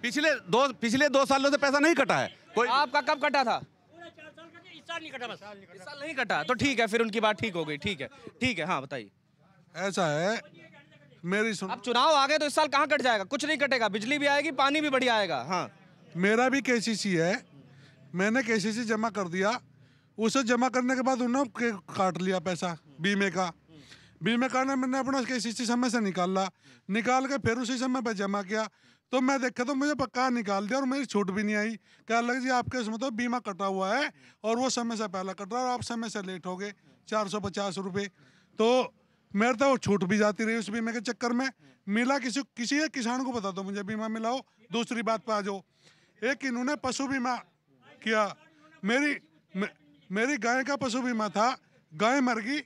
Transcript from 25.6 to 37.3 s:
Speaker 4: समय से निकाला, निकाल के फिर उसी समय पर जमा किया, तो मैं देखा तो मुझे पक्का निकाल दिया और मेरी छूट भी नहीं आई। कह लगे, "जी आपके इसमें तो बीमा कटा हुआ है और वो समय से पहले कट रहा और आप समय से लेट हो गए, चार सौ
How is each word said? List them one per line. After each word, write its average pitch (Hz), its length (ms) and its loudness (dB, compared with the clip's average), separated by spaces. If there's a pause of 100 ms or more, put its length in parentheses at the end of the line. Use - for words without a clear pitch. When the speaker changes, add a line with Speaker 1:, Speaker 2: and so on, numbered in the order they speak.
Speaker 4:
समय 240 240 2
से 233 100 2
निकाला, 190 500 0 (400)
निकाल 240 360 2
के 277 120 -2
फिर 226 200 0
उसी 254 200 -2
समय 254 240 0
पर 226 120 -2
जमा 196 300 -2
किया, 214 260 -2 (420)
तो 262 100 2
मैं 262 200 2
देखा 247 220 -2
तो 277 120 -2
मुझे 285 200 0
पक्का 254 340 0
निकाल 208 380 0
दिया 254 120 0
और 277 60 0
मेरी 262 200 -2
छूट 202 260 -2
भी 208 120 -2
नहीं 208 120 0
आई। 214 200 -2 (320)
कह 226 120 2
लगे, 240 200 0
"जी 254 100 -4
आपके 254 320 0
इसमें 220 160 -4
तो 262 140 -4
बीमा 240 280 -2
कटा 196 260 -6
हुआ 190 300 0
है 285 160 0 (320)
और 226 140 0
वो 254 120 0
समय 233 280 -2
से 214 100 -4
पहले 190 260 -6
कट 196 200 -10
रहा 247 80 -2
और 254 80 0
आप 247 120 -2
समय 233 280 -6
से 208 120 -6
लेट 185 240 -10
हो 180 120 -6
गए, 202 160 -8 (340)
चार 214 200 0
सौ 202 120 -4